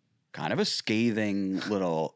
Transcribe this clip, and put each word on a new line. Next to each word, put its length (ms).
Kind 200
of 60
a 60
scathing 960
little 540